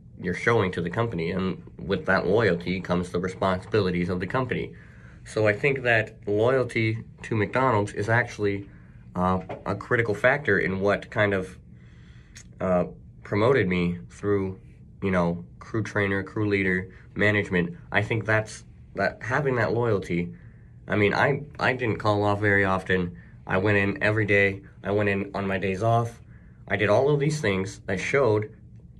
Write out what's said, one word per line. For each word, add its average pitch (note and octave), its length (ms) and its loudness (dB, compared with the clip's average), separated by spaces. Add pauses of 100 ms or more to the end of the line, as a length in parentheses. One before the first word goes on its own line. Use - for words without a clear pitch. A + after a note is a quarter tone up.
(220)
you're F2+ 120 -4
showing G#2+ 380 2
to F2 100 -4
the E2+ 80 -4
company, F2+ 420 -2
and F#2 320 -4 (140)
with F2 280 -4
that F#2+ 220 2
loyalty F#2 520 2
comes F2+ 300 -2
the F2 100 -4
responsibilities F#2 880 0
of F2+ 100 -2
the F#2 80 -6
company. B2 460 -4 (520)
So G#2+ 220 0
I G#2 60 6
think C3 300 0
that A2+ 340 2 (100)
loyalty A2+ 760 2 (200)
to - 120 -4
McDonald's G#2+ 580 2
is G#2 140 -6
actually, G#2 640 0 (460)
uh, F2+ 240 2 (260)
a G2+ 100 -2
critical A#2 380 0
factor B2 460 2
in F#2+ 200 -2
what G2 300 0
kind G#2 240 2
of, F#2 240 -4 (1040)
uh, F2+ 260 2 (380)
promoted A2 440 2
me F2 300 0 (120)
through, G2 500 -4 (420)
you G2 100 -2
know, F2 340 0 (140)
crew A2+ 240 -4
trainer, G2 400 0
crew G#2+ 240 -2
leader, F#2+ 420 0 (260)
management. G2 600 2 (160)
I G#2 120 0
think A2+ 220 -2
that's, A2 380 -2 (320)
that - 260 -2
having C3 340 -2
that G#2 180 0
loyalty, F#2+ 600 0 (540)
I - 80 -2
mean, G#2 180 4
I, C#3+ 300 2 (160)
I A#2+ 140 2
didn't B2 240 -2
call G#2 260 2
off G2+ 160 2
very G2+ 260 4
often. F#2 520 0 (300)
I F#2 100 0
went G#2 200 4
in G2 260 0
every G#2+ 220 2
day. G2+ 360 4 (220)
I G2 80 -2
went G2+ 180 2
in G2 240 -2
on G2 140 -2
my F#2+ 100 -2
days F#2+ 240 -2
off. A#2 400 0 (460)
I G2+ 100 -2
did G2+ 120 2
all B2+ 200 4
of D3 100 4
these D3+ 220 0
things G2 460 -2
that F#2+ 120 -2
showed, A2 560 2 (440)